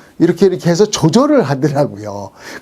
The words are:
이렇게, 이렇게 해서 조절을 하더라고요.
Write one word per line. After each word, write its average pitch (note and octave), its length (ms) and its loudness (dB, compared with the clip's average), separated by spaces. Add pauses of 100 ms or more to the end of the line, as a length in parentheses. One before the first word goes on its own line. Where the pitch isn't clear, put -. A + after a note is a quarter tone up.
(180)
이렇게, E3+ 280 2
이렇게 F3+ 240 0
해서 F3 160 2
조절을 A#3 560 2
하더라고요. A#2+ 880 -4 (320)